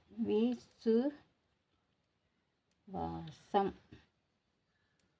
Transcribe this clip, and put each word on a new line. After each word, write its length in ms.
விசுவாசம். 1040
வாசம் 760